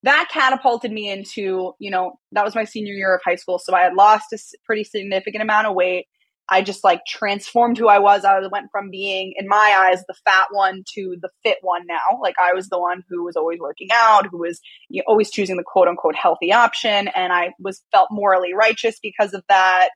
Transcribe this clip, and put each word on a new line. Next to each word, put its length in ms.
that 260
catapulted 640
me 180
into, 680
you 120
know, 280
that 120
was 100
my 100
senior 300
year 200
of 100
high 120
school. 220
So 160
I 80
had 120
lost 380
a 40
s-, 180
pretty 200
significant 580
amount 240
of 80
weight. 320
I 100
just, 240
like, 220
transformed 720
who 100
I 100
was. 240
I 160
went 220
from 200
being, 460
in 120
my 300
eyes, 280
the 80
fat 240
one 340
to 280
the 80
fit 200
one 240
now. 340
Like, 180
I 140
was 160
the 100
one 300
who 160
was 100
always 260
working 320
out, 380
who 100
was, 200
you 100
know, 60
always 240
choosing 260
the 80
quote 240
unquote 280
healthy 360
option. 560
And 240
I 260
was, 320
felt 200
morally 420
righteous 500
because 300
of 160
that 460